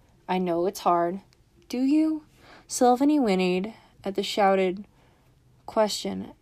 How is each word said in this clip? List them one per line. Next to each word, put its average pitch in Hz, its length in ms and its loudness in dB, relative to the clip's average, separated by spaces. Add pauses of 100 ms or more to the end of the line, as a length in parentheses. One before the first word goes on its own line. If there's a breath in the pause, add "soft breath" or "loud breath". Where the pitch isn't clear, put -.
(280 soft breath)
"I 185 120 -2
know 175 260 -2
it's 190 140 -6
hard." 175 400 0 (500)
"Do 247 120 -4
you?" 302 420 2 (440 loud breath)
Sylvanie 262 520 2
whinnied 185 540 0 (300 loud breath)
at 196 120 -8
the 202 80 -2
shouted 190 600 0 (800 soft breath)
question, 196 680 -4 (100)